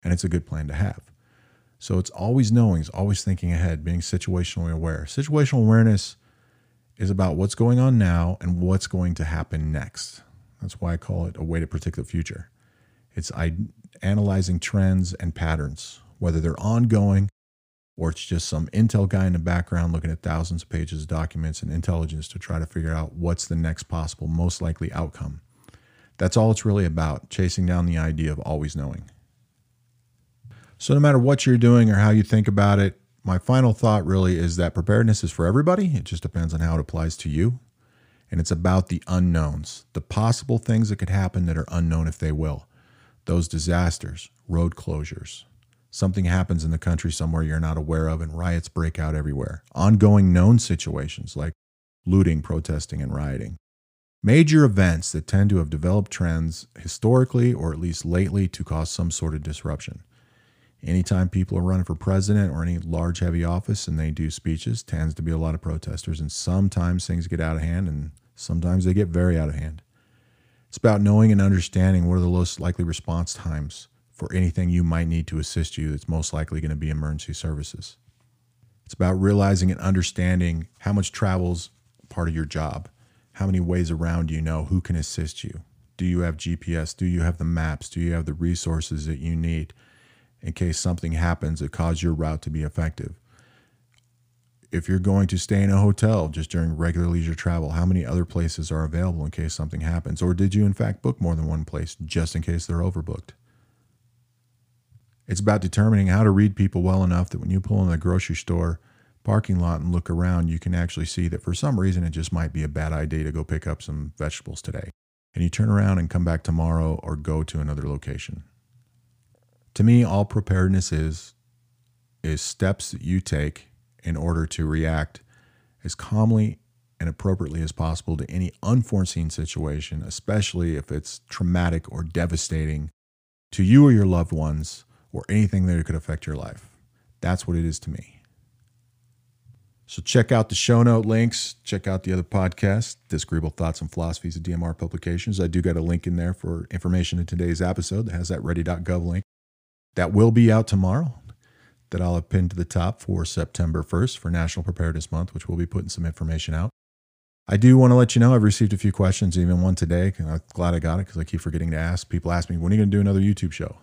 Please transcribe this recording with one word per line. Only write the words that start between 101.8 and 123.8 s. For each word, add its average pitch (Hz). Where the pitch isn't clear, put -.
just 82
in 80
case 85
they're 85
overbooked? 85
It's 92
about 104
determining 101
how 95
to 107
read 101
people 98
well 92
enough 90
that -
when 87
you 95
pull 101
in 92
the 85
grocery 87
store 85
parking 107
lot 85
and 82
look 87
around, 87
you 82
can 87
actually 85
see 85
that 85
for 87
some 127
reason 90
it 82
just 78
might 82
be 78
a 76
bad 78
idea 78
to 73
go 78
pick 76
up 76
some 76
vegetables 76
today. -
And -
you 85
turn 107
around 101
and 85
come 87
back 82
tomorrow 82
or 78
go 78
to 78
another 71
location. 71
To -
me, 120
all 98
preparedness 92
is, 80
is 78
steps -
that -
you 90
take 76